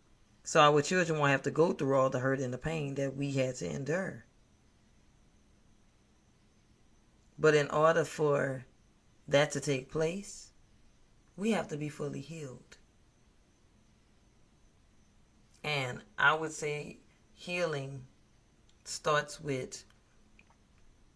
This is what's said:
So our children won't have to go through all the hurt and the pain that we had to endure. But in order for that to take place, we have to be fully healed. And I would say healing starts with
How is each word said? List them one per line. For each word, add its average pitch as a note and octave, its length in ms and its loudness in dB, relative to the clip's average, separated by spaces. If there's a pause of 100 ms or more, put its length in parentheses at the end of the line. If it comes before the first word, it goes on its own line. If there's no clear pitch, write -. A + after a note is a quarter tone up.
(420)
So - 180 4
our D3 220 8
children E3 360 0
won't C#3+ 120 4
have C3+ 120 2
to C#3+ 80 -4
go D#3+ 220 4
through C#3 240 2
all C3 140 4
the C3 100 -2
hurt C3+ 200 0
and B2 120 -6
the B2+ 60 -8
pain D3+ 380 -6
that C#3 200 -4
we C#3+ 160 -4
had C3 240 0
to E3+ 140 -6
endure. D3 560 -6 (3000)
But D3+ 200 6
in D3 140 2
order D#3 340 4
for C#3 600 0 (600)
that C#3+ 260 4
to C#3+ 80 -4
take C3+ 300 -2
place, E3 600 -6 (840)
we G3+ 140 0
have F3 180 0
to D#3 80 -6
be D3 120 -6
fully C#3+ 320 -8
healed. C#3+ 560 -14 (3000)
And C3+ 360 -4 (160)
I C#3+ 180 4
would D#3 180 -4
say D3 480 -8 (320)
healing C#3+ 720 -6 (800)
starts D3 560 -4
with C#3 440 -8 (1300)